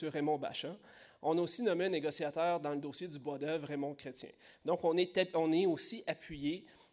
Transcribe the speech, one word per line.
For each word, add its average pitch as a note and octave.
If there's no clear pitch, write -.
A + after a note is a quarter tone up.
Raymond D3
Bachand. C#3
On D#3+
a F3
aussi F3
nommé F#3
un G3
négociateur D#3+
dans D3
le C#3+
dossier D3
du D3
Bois C#3
d'œuvre, D3+
Raymond C#3+
Chrétien. -
Donc, E3+
on E3
est, F3+
on D#3+
est F3+
aussi E3
appuyé D#3